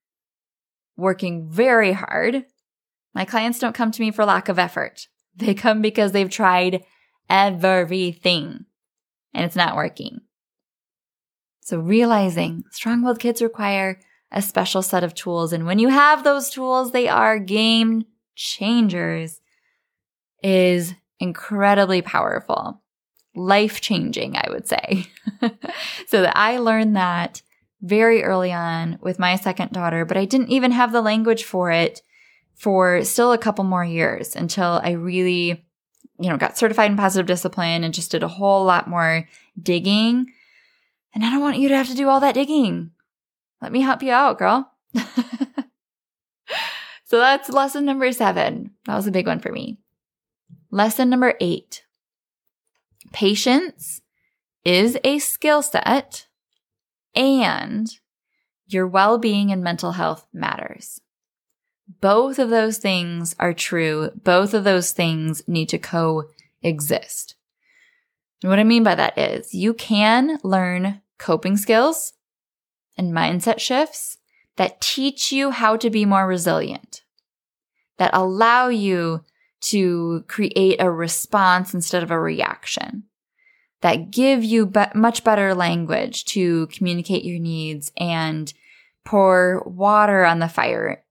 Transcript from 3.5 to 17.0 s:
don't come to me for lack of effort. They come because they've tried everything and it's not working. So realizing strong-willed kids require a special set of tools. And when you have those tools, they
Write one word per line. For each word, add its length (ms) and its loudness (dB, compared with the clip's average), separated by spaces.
don't 160 -2
come 180 -2
to 100 -4
me 80 -2
for 160 0
lack 240 0
of 80 0
effort. 500 -4
They 200 0
come 260 0
because 320 0
they've 160 2
tried 560 2
everything 1400 0
and 120 -4
it's 120 -6
not 200 0
working. 440 -8
So 180 -6
realizing 920 2
strong-willed 500 0
kids 200 -2
require 600 -2
a 100 -2
special 400 -2
set 220 -2
of 100 -6
tools. 380 -4
And 120 -4
when 140 0
you 100 4
have 360 4
those 260 2
tools, 400 -2
they 180 0